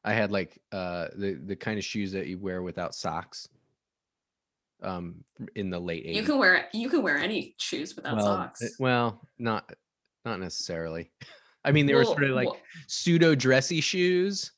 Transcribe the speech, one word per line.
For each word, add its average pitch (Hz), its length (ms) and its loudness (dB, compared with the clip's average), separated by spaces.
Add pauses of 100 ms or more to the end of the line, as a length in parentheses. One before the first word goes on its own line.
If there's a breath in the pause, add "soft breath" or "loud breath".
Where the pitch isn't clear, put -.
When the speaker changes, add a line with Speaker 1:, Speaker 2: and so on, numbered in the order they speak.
Speaker 1:
I 107 80 0
had, 104 200 2
like, 95 280 -4 (120)
uh, 87 420 -4
the, 98 200 -4
the 87 220 -8
kind 107 220 -4
of 95 60 -6
shoes 101 280 -6
that 95 140 -6
you 92 120 -8
wear 92 240 -6
without 87 340 -8
socks. - 520 -8 (1300)
Um, 87 420 -10 (320)
in 95 140 -4
the 90 100 -4
late 85 240 -6
Speaker 2:
You 82 80 -8
Speaker 1:
eighties. 214 140 -2
Speaker 2:
can 285 120 2
wear, 185 340 4
you 233 160 -2
can 277 140 2
wear 147 160 0
any 170 400 -4
shoes - 380 -6
without - 200 -4
Speaker 1:
Well, 104 100 2
Speaker 2:
socks. 90 360 -2
Speaker 1:
eh, 117 60 -4 (100)
well, 120 420 2 (180)
not, 113 340 -4 (520)
not 110 160 -6
necessarily. 82 720 -8 (100)
<laughs> - 440 -20
I 143 80 4
mean, 147 140 6
they 139 80 4
were 135 100 8
Speaker 2:
Well, 220 80 2
Speaker 1:
sort 143 120 2
of, 135 60 2
like, 127 180 2
Speaker 2:
wha- - 80 -4 (300 loud breath)
Speaker 1:
pseudo 170 480 6
dressy 131 460 4
shoes. 180 760 0